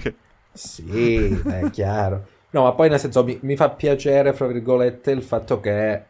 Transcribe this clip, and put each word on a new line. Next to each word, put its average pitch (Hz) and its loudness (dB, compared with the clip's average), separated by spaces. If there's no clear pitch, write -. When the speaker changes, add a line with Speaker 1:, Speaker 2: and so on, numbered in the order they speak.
Speaker 1:
che 110 -4
Speaker 2:
Sì, 101 -2
è 92 -2
Speaker 1:
<laughs> - -8
Speaker 2:
chiaro. 98 -4
No, 135 2
ma 127 4
poi 160 4
nel 147 2
senso 127 2
mi, 123 -6
mi 139 -2
fa 143 4
piacere, 139 2
fra 135 -2
virgolette, 123 0
il 135 0
fatto 113 -2
che, 104 -2